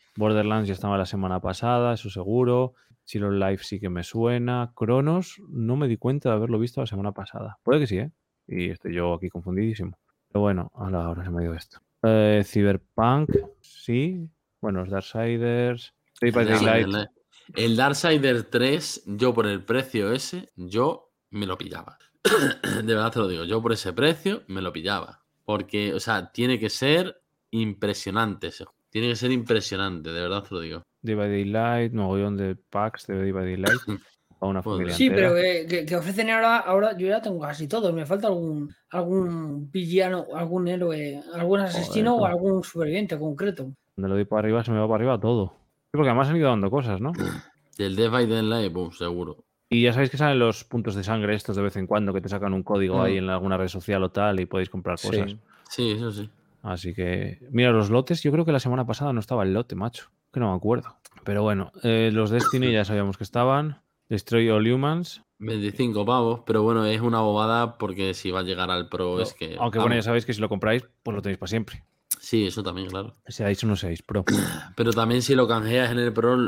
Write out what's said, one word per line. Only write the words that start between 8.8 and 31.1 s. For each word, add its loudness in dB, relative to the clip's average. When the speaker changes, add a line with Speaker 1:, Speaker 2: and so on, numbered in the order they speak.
Speaker 1:
yo 0
aquí -6
confundidísimo. -4
Pero 0
bueno, 0
ahora, -2
ahora -6
se -6
me -2
ha 0
ido -2
esto. -16
Eh, 6
Cyberpunk, 2
sí. -4
Bueno, -2
los -6
Darksiders. -2
Dead 4
by 6
Speaker 2:
Ya, 6
Speaker 1:
Daylight. 2
Speaker 2:
el, 0
el 4
Darksiders 2
tres, 0
yo 2
por 2
el -4
precio 0
ese, -6
yo -2
me -4
lo -4
pillaba. -14
<coughs> 0
De 2
verdad 2
te -2
lo 2
digo, -4
yo -2
por 0
ese -4
precio 0
me -6
lo -6
pillaba. -6
Porque, -2
o -2
sea, -2
tiene 0
que -2
ser 0
impresionante -4
ese -14
juego. -20
Tiene -2
que -2
ser 0
impresionante, -2
de -6
verdad -4
te -14
lo -6
digo. -10
Speaker 1:
Dead -2